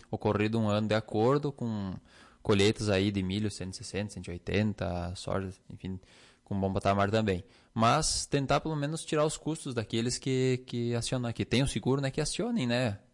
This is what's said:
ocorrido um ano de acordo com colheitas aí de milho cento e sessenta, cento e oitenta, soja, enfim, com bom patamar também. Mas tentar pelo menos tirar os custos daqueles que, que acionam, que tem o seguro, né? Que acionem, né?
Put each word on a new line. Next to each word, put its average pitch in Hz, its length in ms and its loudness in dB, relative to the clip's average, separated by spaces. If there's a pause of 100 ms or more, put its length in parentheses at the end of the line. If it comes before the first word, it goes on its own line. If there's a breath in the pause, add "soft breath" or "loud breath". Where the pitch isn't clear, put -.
(100)
ocorrido 107 480 2
um 110 100 2
ano 107 200 2
de 107 80 4
acordo 131 560 2
com 107 420 -4 (480 loud breath)
colheitas 104 480 4
aí 98 220 4
de 98 100 0
milho 98 300 -2
cento 92 220 -10
e - 20 -12
sessenta, - 380 -8
cento 90 120 -12
e - 60 -10
oitenta, 90 800 -2
soja, 95 360 -4 (220)
enfim, 95 260 -8 (440 soft breath)
com 101 180 -6
bom 98 120 2
patamar 98 360 2
também. 101 360 2 (280 soft breath)
Mas 120 540 2
tentar 143 340 0
pelo 156 160 -4
menos 147 280 -4
tirar 151 220 0
os 156 100 -2
custos 147 380 -6
daqueles 117 440 -2
que, 131 480 2
que 120 280 -2
acionam, 120 380 -2
que 107 120 -2
tem 113 180 2
o 135 60 2
seguro, 127 320 0
né? 135 100 -2
Que 143 100 -4
acionem, 190 460 -2
né? 120 320 0 (160)